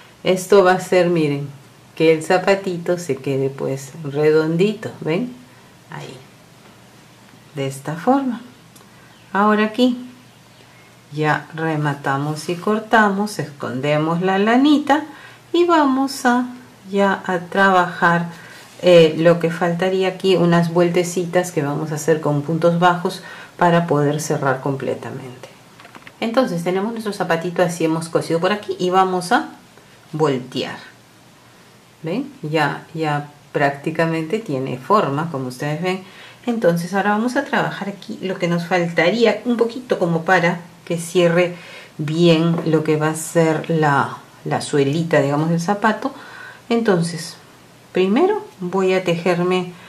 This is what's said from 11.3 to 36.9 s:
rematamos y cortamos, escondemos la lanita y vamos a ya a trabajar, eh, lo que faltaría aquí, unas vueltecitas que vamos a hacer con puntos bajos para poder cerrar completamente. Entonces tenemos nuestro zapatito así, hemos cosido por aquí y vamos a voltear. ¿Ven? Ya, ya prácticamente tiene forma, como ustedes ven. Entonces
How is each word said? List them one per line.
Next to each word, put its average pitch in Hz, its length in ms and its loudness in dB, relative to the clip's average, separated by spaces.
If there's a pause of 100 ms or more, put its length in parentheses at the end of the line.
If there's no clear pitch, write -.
rematamos 151 960 -2
y 175 40 -2
cortamos, 208 840 0
escondemos 147 840 -2
la 190 160 0
lanita 269 680 2 (460)
y 349 120 4
vamos 277 600 2
a 247 220 2 (420)
ya 196 380 0
a 180 140 -2
trabajar, 175 880 2 (520)
eh, 170 380 8
lo 165 220 6
que 165 100 0
faltaría 185 560 0
aquí, 185 300 2
unas 170 360 4
vueltecitas 175 800 0
que 151 120 -2
vamos 151 280 -4
a 156 60 -6
hacer 156 240 0
con 147 220 0
puntos 170 360 0
bajos 180 440 2 (360)
para 170 300 4
poder 147 320 0
cerrar 135 400 -2
completamente. 127 880 -8 (720)
Entonces 220 420 0
tenemos 190 300 -2
nuestro 220 200 -8
zapatito 170 480 -2
así, 170 240 0
hemos 160 240 -2
cosido 160 300 -2
por 185 140 0
aquí - 260 -6
y 180 120 -2
vamos 185 420 2
a 302 160 0 (640)
voltear. 139 640 -2 (1300)
¿Ven? 208 280 -6 (100)
Ya, 156 520 -2
ya 147 340 -4 (240)
prácticamente 160 840 -2
tiene 135 400 -6
forma, 170 540 0
como 135 160 -6
ustedes 147 340 -6
ven. 185 220 -4 (420)
Entonces 175 480 0